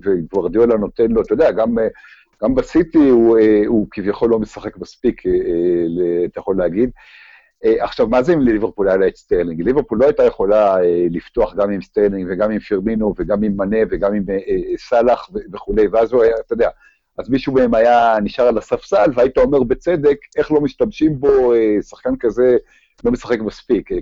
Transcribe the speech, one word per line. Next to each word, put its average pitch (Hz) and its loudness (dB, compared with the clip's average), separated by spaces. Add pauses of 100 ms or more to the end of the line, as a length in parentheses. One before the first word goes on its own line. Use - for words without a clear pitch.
וגוורדיולה 95 0
נותן 107 -2
לו, 110 0
אתה 92 -2
יודע, 135 2
גם, 113 -2
אה, 113 -2 (540)
גם 127 0
בסיטי 156 0
הוא, 117 4
אה, 107 4
הוא 113 0
כביכול 104 -2
לא 113 2
משחק 104 -10
מספיק, - -6
אה, 92 0
אה, 87 0
ל-, 87 -2
אתה - -10
יכול 95 -2
להגיד. 92 0 (720)
אה, 113 2
עכשיו, 120 -2
מה 123 2
זה 170 2
אם 151 0
לליברפול 107 0
היה 95 2
לה 95 2
את 90 -2
סטרלינג? 85 -4
ליברפול 127 -2
לא 127 4
הייתה 147 2
יכולה, 104 2
אה, 87 0
לפתוח 85 -4
גם 101 -2
עם 95 -6
סטרלינג, 101 -2
וגם 95 -2
עם 104 -4
פירמינו, 104 -4
וגם 101 -2
עם 107 -2
מנה, 98 -2 (140)
וגם 98 -2
עם, 101 -4
אה, 98 -4
אה, 95 -4
סאלח 120 0
ו-, 104 -6 (140)
וכולי, 101 -2
ואז 113 0
הוא 123 2
היה, 113 2 (120)
אתה - -6
יודע, 110 0 (500)
אז 104 -10
מישהו 131 -2
מהם 123 2
היה 117 4
נשאר 107 -2
על 117 2
הספסל, 170 0
והיית 131 2
אומר 135 2
בצדק, 147 0 (200)
"איך 151 -2
לא 151 4
משתמשים 135 -2
בו, 131 4
אה, 110 2
שחקן - -8
כזה 123 2 (480)
לא 120 0
משחק 120 -4
מספיק", 104 -4
אה, 90 -4